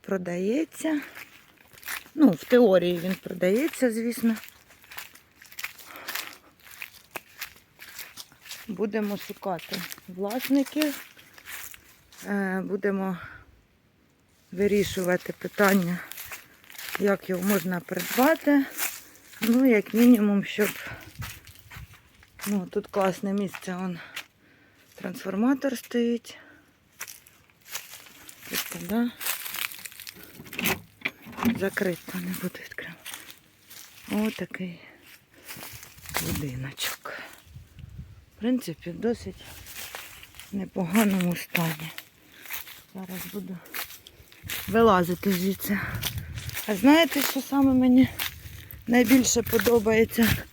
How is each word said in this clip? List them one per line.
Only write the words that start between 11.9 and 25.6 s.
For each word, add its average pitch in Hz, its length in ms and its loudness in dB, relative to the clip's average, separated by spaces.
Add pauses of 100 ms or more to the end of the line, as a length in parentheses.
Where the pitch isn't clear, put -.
Е, 190 380 0
будемо 190 540 -2 (1300)
вирішувати 185 800 2
питання, 185 680 2 (1000)
як 196 300 0
його 180 120 -2
можна 185 380 0
придбати. 277 840 4 (760)
Ну, 247 260 4
як 214 280 4
мінімум, 208 500 8
щоб, - 260 0 (1800)
ну, 202 200 0
тут 202 200 -4
класне 196 460 0
місце, 196 420 -4
он 180 240 -4 (960)
трансформатор 226 840 -2